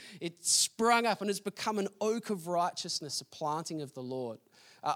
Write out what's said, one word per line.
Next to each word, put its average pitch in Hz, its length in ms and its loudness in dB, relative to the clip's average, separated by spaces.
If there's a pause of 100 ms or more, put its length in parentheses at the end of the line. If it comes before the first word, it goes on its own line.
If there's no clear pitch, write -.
(220)
it 170 200 -8
sprung 233 600 4
up 214 160 2
and 208 80 0
has 202 100 0
become 214 400 -4
an 196 80 2 (140)
oak 220 300 0
of 180 180 -4
righteousness, 170 720 -2
a - 60 -12
planting 156 560 -4
of 139 100 -10
the 131 80 -10
Lord, 127 380 -6 (440)
a, 147 140 0